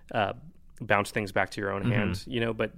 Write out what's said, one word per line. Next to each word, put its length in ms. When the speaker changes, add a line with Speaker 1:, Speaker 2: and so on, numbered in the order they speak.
Speaker 1:
uh, 200
bounce 280
things 200
back 200
to 100
your 100
own 120
Speaker 2:
Mm-hmm. 80
Speaker 1:
hand, 340
you 160
know, 140
but, 220